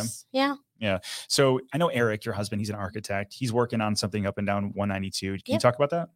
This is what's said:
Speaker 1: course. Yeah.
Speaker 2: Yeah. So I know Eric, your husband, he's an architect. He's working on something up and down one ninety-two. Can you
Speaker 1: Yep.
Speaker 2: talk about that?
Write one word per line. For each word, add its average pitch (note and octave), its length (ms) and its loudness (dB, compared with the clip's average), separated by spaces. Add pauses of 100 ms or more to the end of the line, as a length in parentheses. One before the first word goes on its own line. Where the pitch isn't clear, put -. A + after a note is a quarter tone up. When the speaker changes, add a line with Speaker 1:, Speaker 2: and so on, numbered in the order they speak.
Speaker 1:
course. A2+ 320 -4
Yeah. C4+ 240 2 (240)
Speaker 2:
Yeah. G2 180 2 (300)
So C3 320 4 (120)
I C#3+ 60 -2
know E3 120 4
Eric, A#2 360 0
your A2+ 80 -4
husband, G2+ 280 -2
he's G#2 100 -4
an G#2 60 -6
architect. G2+ 540 -4
He's A#2+ 220 -4
working A#2+ 260 2
on G#2+ 160 0
something G#2 300 -2
up G2 140 -2
and G2+ 80 -2
down G2+ 260 0
one G2+ 160 -2
ninety-two. F#2+ 440 -4
Can F#2+ 120 -4
you C4 80 -2
Speaker 1:
Yep. - 80 0
Speaker 2:
talk B2 140 6
about C#3+ 160 2
that? E3+ 240 -2